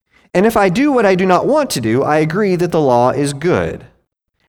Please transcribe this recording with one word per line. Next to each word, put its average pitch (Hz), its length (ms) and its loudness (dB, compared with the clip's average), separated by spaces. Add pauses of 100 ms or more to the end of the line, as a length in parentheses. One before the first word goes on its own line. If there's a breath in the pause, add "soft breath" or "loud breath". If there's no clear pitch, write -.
(340 soft breath)
And 185 120 2
if 226 120 0
I 202 100 2
do 247 240 0
what 240 140 2
I 190 100 2
do 185 100 0
not 180 220 2
want 233 220 0
to - 100 -6
do, 117 240 0
I 151 140 0
agree 180 400 0
that 170 160 -2
the 165 80 0
law 139 300 2
is 143 200 -2
good. 139 540 -4 (640)